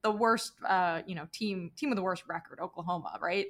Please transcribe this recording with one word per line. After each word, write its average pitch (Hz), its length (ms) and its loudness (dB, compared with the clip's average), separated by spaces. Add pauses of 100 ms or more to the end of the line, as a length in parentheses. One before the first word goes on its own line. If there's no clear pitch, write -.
the 214 100 4
worst, 226 440 4 (120)
uh, 180 400 2
you 185 80 -8
know, 160 180 -8
team, 190 440 -4
team 294 140 -2
with 220 80 2
the 190 40 0
worst 185 240 -2
record, - 360 -10
Oklahoma, 170 580 -6
right? 185 300 0